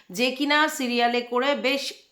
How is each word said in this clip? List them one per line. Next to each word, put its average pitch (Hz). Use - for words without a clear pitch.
যে 240
কিনা 294
সিরিয়ালে 240
করে 247
বেশ, 269